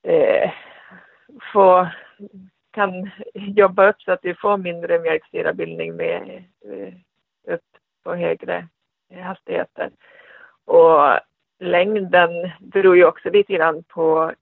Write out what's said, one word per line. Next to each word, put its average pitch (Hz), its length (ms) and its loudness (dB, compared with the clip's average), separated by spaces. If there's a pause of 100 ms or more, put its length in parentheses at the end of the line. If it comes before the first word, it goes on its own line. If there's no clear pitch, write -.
eh, - 480 0 (1000)
får, 185 360 6 (840)
kan 190 380 -6 (240)
jobba 196 540 2
upp - 140 -4
så 190 100 -4
att 180 100 -4
du 180 120 -6
får 208 220 -2
mindre 170 420 -4
mjölksyrabildning 165 960 -6
med, - 480 -8 (200)
eh, 196 300 -16 (600)
upp - 100 -12 (400)
på 175 100 -8
högre 170 540 -6 (540)
hastigheter. - 680 -10 (760)
Och 156 540 4 (420)
längden 180 920 0 (100)
beror 190 360 2
ju 175 80 8
också 156 260 0
lite 202 220 2
grann 160 360 -2
på 160 540 -2